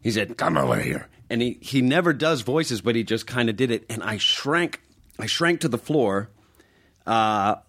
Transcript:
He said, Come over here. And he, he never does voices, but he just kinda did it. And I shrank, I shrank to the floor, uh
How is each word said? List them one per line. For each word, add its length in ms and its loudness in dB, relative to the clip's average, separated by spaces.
He 100 -2
said, 260 -2
Come 200 0
over 220 2
here. 280 -4
And 120 -2
he, 200 -2
he 200 0
never 320 4
does 280 0
voices, 400 -2
but 140 0
he 80 0
just 220 -2
kinda 280 -2
did 180 0
it. 180 -2
And 140 -8
I 140 -4
shrank, 640 -2
I 80 -8
shrank 360 0
to 60 0
the 100 0
floor, 520 0
uh 500 2